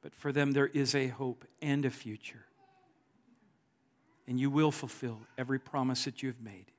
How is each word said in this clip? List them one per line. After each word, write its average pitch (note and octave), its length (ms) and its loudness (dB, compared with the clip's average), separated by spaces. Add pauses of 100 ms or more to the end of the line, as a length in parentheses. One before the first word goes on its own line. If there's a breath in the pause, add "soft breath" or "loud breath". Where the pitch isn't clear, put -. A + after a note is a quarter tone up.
but - 140 -16
for D3 160 -4
them C#3+ 200 4
there C#3 160 4
is C#3 280 2
a C3+ 120 4
hope B2 380 -6 (160)
and C#3+ 240 2
a C3 40 4
future. A2 560 -12 (1800)
And B2+ 120 0
you C3+ 100 4
will D3+ 220 6
fulfill A#2+ 480 -8 (180)
every C3 220 0
promise C3 460 0
that C3 180 -8
you C3 60 -2
have A#2+ 120 -10
made. G2 260 -16 (100)